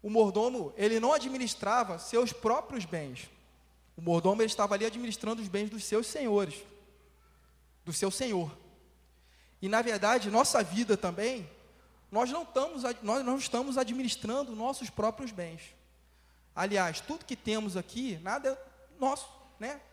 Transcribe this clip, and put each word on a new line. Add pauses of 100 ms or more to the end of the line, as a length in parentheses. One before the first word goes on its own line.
O
mordomo,
ele
não
administrava
seus
próprios
bens. (680)
O
mordomo,
ele
estava
ali
administrando
os
bens
dos
seus
senhores, (1300)
do
seu
senhor. (1040)
E,
na
verdade,
nossa
vida
também, (640)
nós
não
estamos
ad-,
nós
não
estamos
administrando
nossos
próprios
bens. (960)
Aliás,
tudo
que
temos
aqui,
nada
é (400)
nosso, (300)
né? (120)